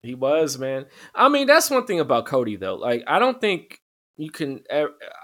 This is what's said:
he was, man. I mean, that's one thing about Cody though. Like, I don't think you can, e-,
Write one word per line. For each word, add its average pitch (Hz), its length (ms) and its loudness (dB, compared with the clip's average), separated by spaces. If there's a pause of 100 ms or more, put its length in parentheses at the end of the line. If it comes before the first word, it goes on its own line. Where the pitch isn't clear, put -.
he 123 140 -12
was, 139 420 0
man. 135 280 -6 (280)
I 247 160 4
mean, 277 160 2
that's 294 240 6
one 262 160 0
thing 180 140 0
about 123 260 2
Cody 117 300 -2
though. 95 200 -6
Like, 120 300 -2
I 160 140 2
don't 254 200 0
think 196 400 -4 (380)
you 156 140 -12
can, 139 320 -8 (100)
e-, 151 120 0 (380)